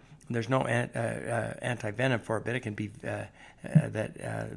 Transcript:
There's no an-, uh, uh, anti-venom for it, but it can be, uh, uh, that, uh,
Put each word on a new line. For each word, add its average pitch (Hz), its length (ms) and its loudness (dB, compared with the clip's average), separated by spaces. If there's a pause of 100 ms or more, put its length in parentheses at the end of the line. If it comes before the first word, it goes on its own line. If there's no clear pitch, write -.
(300)
There's 117 200 0
no 131 120 4
an-, 120 340 2
uh, 123 40 -2
uh, 113 640 -2
anti-venom 120 560 2
for 113 180 0
it, 101 80 -4
but 113 100 0
it 127 60 0
can 104 140 -2
be, 104 160 -2 (120)
uh, - 40 -4
uh, 104 180 -2 (640)
that, 110 340 -4
uh, 110 200 -2 (120)